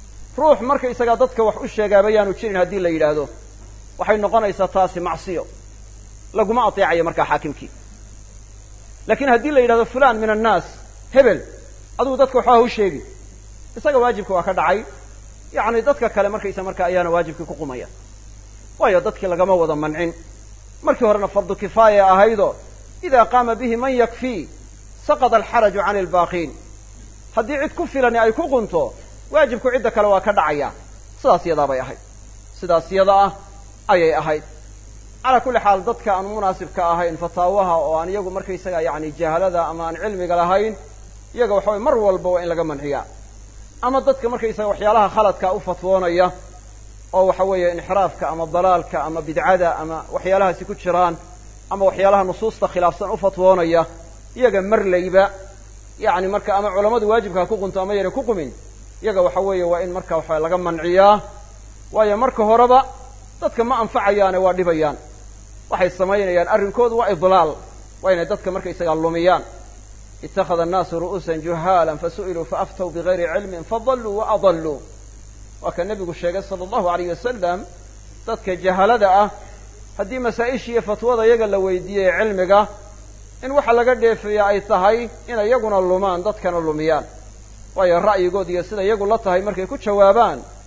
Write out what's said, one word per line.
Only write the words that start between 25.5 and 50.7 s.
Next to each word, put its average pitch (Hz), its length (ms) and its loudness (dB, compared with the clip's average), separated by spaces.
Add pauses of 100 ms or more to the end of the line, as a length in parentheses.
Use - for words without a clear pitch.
cani 202 140 0
albaaqiin." 170 520 -2 (840)
Haddii 233 260 -2
cid 311 140 -4
ku 349 120 -4
filani 240 320 0
ay 226 140 4
ku 330 160 0
qunto, 185 440 0 (380)
waajibku 254 400 2
cidda 233 200 0
kale 208 160 2
waa 196 140 4
ka 220 120 0
dhacaya. 151 380 0 (500)
Sidaas 208 240 4
yadaa 151 220 2
bay 131 120 -2
ahayd. 127 180 -10 (640)
Sidaas 170 320 0
yada 190 220 4
ah 196 180 4 (560)
ayay 170 280 4
ahayd. 156 280 -2 (800)
Calaa 254 160 4
kulli 247 200 0
xaal, 196 240 2
dadka 220 320 -2
aan 190 100 -4
munaasibka 190 560 -4 (100)
ahayn 170 260 -2
fataawaha 180 600 0
oo 156 220 0
aan 170 100 -6
iyagu 196 200 -6
markaysaga, 185 520 -6
yacni, 156 380 -4
jahalada 170 480 0
ama 165 200 -8
aan 165 80 -6
cilmiga 180 400 -4
lahayn, 196 400 2 (600)
iyaga 233 180 0
waxa 202 180 2
weye 208 120 -2
mar 285 140 2
walba 190 320 2
waa 180 120 0
in 175 80 -6
laga 165 140 -2
manciyaa. 143 420 -6 (760)
Ama 254 200 0
dadka 262 280 -2
markaysaga 226 380 -4
waxyaalaha 208 480 2
khaladka 196 380 2
u 208 60 -4
fatwoonaya 180 720 0 (800)
oo 190 140 4
waxa 185 160 0
weeye 180 280 0
inxiraafka 175 580 -2
ama 165 160 -6
dalaalka 170 580 0
ama 160 180 -6
bidcada 170 600 2
ama 160 300 -8
waxyaalahaasi 185 540 0
ku 202 100 -12